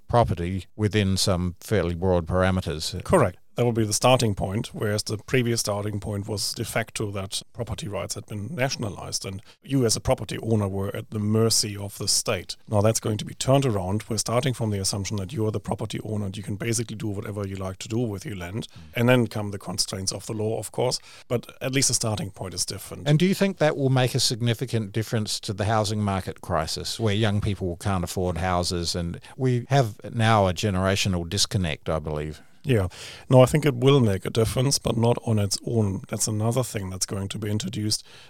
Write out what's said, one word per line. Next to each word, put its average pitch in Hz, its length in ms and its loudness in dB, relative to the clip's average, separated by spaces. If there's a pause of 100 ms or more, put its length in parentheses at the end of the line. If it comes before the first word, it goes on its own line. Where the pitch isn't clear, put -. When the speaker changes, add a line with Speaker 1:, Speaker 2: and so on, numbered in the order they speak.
Speaker 1:
property 95 640 0
within 101 440 2
some 90 420 2
fairly 87 340 0
broad 87 320 2
parameters. 90 800 0
Speaker 2:
Correct. 156 320 4 (180)
That 120 120 0
would 120 80 2
be 113 100 2
the 104 80 -2
starting 123 420 4
point, 101 380 -4
whereas 107 300 -2
the 107 160 -6
previous 117 420 0
starting 104 400 -4
point 101 260 -6
was 107 280 -4
de 117 100 -6
facto 110 460 -4
that 98 320 -6 (100)
property - 340 -8
rights 101 280 -6
had 107 100 -10
been 107 300 -8
nationalized 104 720 -4
and 95 160 -8 (200)
you 135 220 2
as 107 100 2
a - 60 -2
property - 380 -2
owner 110 280 2
were 98 300 -4
at 110 140 -10
the 110 80 -6
mercy 107 580 2
of 101 220 -10
the 101 100 -4
state. - 480 -2 (100)
Now 107 140 2
that's 110 180 4
going 107 200 -2
to - 80 -8
be 107 80 -10
turned 135 320 4
around. 101 420 -2
We're 113 80 -4
starting 120 380 0
from 110 160 -2
the 101 100 -2
assumption 98 380 -2
that 95 160 -6
you're 110 160 0
the 104 100 -4
property - 420 -6
owner 104 220 -4
and 95 100 -6
you 104 80 -10
can 104 140 -6
basically 117 400 -4
do 107 120 -6
whatever 101 380 -6
you 95 100 -8
like 92 240 -8
to - 80 -12
do 110 100 -2
with 107 260 -2
your 101 120 -8
land. 90 320 -8
Speaker 1:
Mm. - 120 -20 (160)
Speaker 2:
And 120 140 4
then 123 160 6
come 107 240 -6
the 101 80 -8
constraints 95 540 -4
of 101 120 -10
the - 80 -6
law, 110 260 -2
of - 140 -8
course, 123 260 0 (300)
but 120 320 -2
at 135 120 -2
least 135 160 2
the 123 60 2
starting 107 360 -2
point 92 240 -10
is 87 100 -2
different. 92 420 -8
Speaker 1:
And 147 120 8
do 175 80 4
you 196 80 4
think 196 240 2
that 151 180 4
will 135 140 2
make 127 240 4
a 123 60 0
significant 113 720 0
difference 107 480 -2
to - 120 -6
the 95 140 -2
housing 107 340 2
market 95 400 -2
crisis, 80 580 -2
where 110 160 2
young 104 280 2
people 92 340 -2
can't 95 260 -2
afford 90 360 -2
houses? 87 560 0
And 87 260 -4 (160)
we 127 320 0
have 123 320 2 (140)
now 110 320 6
a 92 80 2
generational 95 720 2
disconnect, 87 640 0
I 80 80 2
believe. 76 420 -4 (240)
Speaker 2:
Yeah. 110 220 4 (420)
No, 127 140 10
I 127 40 10
think 147 200 2
it 139 80 4
will 131 240 6
make 101 260 4
a - 60 -4
difference, 127 480 2
but 117 180 -2
not 117 280 2
on 110 160 2
its 101 260 -2
own. 107 400 0
That's - 220 -4
another 117 340 0
thing 101 280 -6
that's 92 160 -6
going 98 240 -4
to - 80 -8
be 104 120 -4
introduced. 104 560 -2 (240)